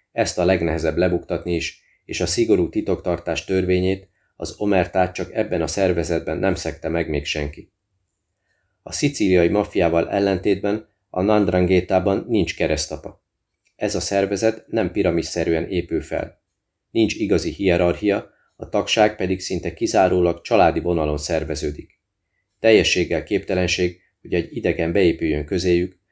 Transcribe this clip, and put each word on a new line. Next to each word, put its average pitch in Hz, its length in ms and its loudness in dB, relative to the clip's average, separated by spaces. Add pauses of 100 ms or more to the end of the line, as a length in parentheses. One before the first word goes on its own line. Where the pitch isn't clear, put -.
(120)
ezt - 260 -4
a 87 80 2
legnehezebb 80 520 0
lebuktatni 87 580 -2
is, - 280 -6 (220)
és - 160 -8
a 92 40 -2
szigorú 92 440 2
titoktartás 87 760 -4
törvényét 92 640 0 (260)
az 87 220 -10
omertát 92 560 2
csak - 200 -8
ebben 90 280 -2
a 78 60 -2
szervezetben 85 680 0
nem 92 180 0
szegte 80 340 -6
meg 82 200 -2
még 73 160 -2
senki. - 460 -6 (1120)
A - 80 -16
szicíliai 92 560 2
maffiával 87 640 0
ellentétben 101 800 0 (220)
a 92 120 -4
Nandrangétában 92 1080 2
nincs 107 280 0
keresztapa. 78 680 -4 (520)
Ez 101 200 -4
a 90 40 -2
szervezet 98 680 0
nem 104 240 0
piramisszerűen 82 800 0
épül 82 320 -2
fel. - 400 -8 (500)
Nincs 113 240 2
igazi 90 360 0
hierarchia, 90 800 0 (260)
a - 140 -14
tagság 107 460 2
pedig 92 240 -2
szinte 87 340 -6
kizárólag 92 680 2
családi 85 380 4
vonalon 78 380 -2
szerveződik. 76 800 -6 (600)
Teljességgel 90 640 4
képtelenség, 92 800 -2 (200)
hogy - 120 -12
egy 85 220 -2
idegen 87 360 -2
beépüljön 80 540 2
közéjük, 87 540 -2 (120)